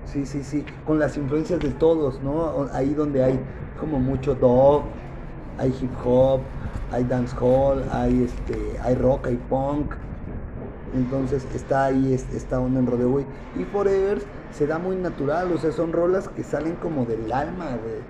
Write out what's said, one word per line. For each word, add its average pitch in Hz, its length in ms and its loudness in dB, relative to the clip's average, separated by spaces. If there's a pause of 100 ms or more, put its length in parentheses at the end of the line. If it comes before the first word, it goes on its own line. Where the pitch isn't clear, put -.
Sí, 139 220 -4
sí, 139 180 -6
sí. 143 200 -4 (220)
Con 156 140 2
las 139 160 0
influencias 151 420 0
de 147 120 0
todos, 143 520 2
¿no? 139 120 -2
O-, 151 380 -2
ahí 139 220 0
donde 143 300 2
hay 131 160 2 (400)
como 147 200 -2
mucho 131 340 0
dub, 131 500 6 (760)
hay 127 100 2 (140)
hip 127 80 -4 (120)
hop, 127 380 6 (520)
hay 123 120 2
dancehall, 127 880 2
hay, 123 320 4
este, - 320 -4 (260)
hay 123 120 4
rock, 127 320 2
hay 123 100 0 (140)
punk. 139 420 0 (1040)
Entonces 131 600 0
está 135 320 2
ahí 135 280 4
es-, 127 180 -2
esta 127 260 -4
onda 127 220 2
en 127 60 4
Rodeo, 120 240 2
güey. 139 160 2 (320)
Y 185 60 -2
Forever 196 540 2 (340)
se 147 140 -2
da 160 120 -2
muy 185 180 -2
natural, 170 560 -2
o 156 60 0
sea, 151 140 0
son 165 200 -2
rolas 175 360 2
que - 140 -8
salen 160 340 -2
como 151 280 -2
del 113 260 -2
alma, 160 360 -2
güey. 113 420 -6